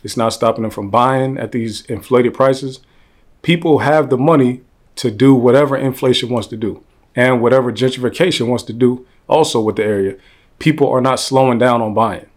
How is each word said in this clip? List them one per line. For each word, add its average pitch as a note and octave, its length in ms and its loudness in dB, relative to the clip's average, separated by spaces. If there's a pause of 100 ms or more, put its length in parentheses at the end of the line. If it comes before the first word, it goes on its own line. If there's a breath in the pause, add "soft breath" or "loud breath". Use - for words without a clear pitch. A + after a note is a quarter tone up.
It's G2+ 140 -10
not A2+ 160 0
stopping A2+ 300 -2
them G#2+ 80 -6
from G2+ 180 -10
buying C3 480 0
at A#2 140 -8
these A2+ 340 -8
inflated B2 480 0
prices. C3+ 460 -2 (640)
People E3 360 2
have C#3+ 300 0
the B2+ 80 2
money C3 440 2 (340)
to A#2+ 160 -4
do C3 240 4
whatever C3 420 4
inflation B2+ 520 -2
wants A#2 180 -4
to - 100 -12
do G2+ 260 -8 (320)
and B2 280 2
whatever B2 280 2
gentrification B2+ 760 -2
wants A#2+ 160 -4
to A2+ 100 -12
do B2 320 0 (220 soft breath)
also D3 340 0
with G#2+ 140 -2
the G#2+ 80 -2
area. G2 320 -2 (420 soft breath)
People C#3+ 320 0
are B2+ 120 0
not B2+ 180 0
slowing B2+ 400 0
down A#2+ 240 2
on G#2+ 100 -4
buying. G#2+ 320 -2 (120)